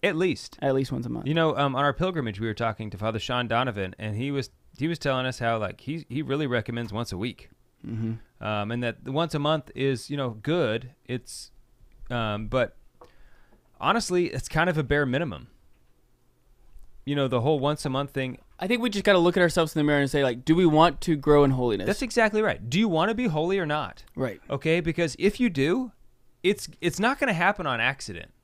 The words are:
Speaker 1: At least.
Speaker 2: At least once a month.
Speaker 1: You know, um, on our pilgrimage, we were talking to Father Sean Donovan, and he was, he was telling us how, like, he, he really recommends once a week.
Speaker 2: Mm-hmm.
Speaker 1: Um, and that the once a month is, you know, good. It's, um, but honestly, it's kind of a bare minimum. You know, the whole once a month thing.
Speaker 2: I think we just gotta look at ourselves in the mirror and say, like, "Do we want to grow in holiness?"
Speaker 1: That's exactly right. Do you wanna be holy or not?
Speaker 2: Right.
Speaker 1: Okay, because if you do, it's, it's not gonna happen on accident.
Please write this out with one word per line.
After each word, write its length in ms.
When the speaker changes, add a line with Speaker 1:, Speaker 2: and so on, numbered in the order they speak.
Speaker 1:
At 140
least. 460
Speaker 2:
At 120
least 180
once 120
a 60
month. 160
Speaker 1:
You 80
know, 240
um, 180
on 80
our 80
pilgrimage, 480
we 60
were 80
talking 340
to 80
Father 220
Sean 300
Donovan, 500
and 180
he 140
was, 180
he 100
was 100
telling 280
us 140
how, 180
like, 240
he, 260
he 140
really 240
recommends 440
once 220
a 60
week. 320
Speaker 2:
Mm-hmm. 280
Speaker 1:
Um, 280
and 120
that 220
the 80
once 220
a 40
month 360
is, 340
you 80
know, 140
good. 600
It's, 460
um, 380
but 280
honestly, 500
it's 200
kind 220
of 80
a 40
bare 220
minimum. 440
You 100
know, 140
the 120
whole 200
once 260
a 40
month 200
thing. 280
Speaker 2:
I 60
think 160
we 80
just 140
gotta 140
look 180
at 40
ourselves 340
in 60
the 40
mirror 160
and 100
say, 140
like, 200
"Do 120
we 100
want 360
to 140
grow 280
in 80
holiness?" 340
Speaker 1:
That's 160
exactly 400
right. 260
Do 100
you 100
wanna 260
be 140
holy 300
or 80
not? 380
Speaker 2:
Right. 240
Speaker 1:
Okay, 300
because 380
if 220
you 80
do, 440
it's, 260
it's 180
not 200
gonna 140
happen 340
on 140
accident. 500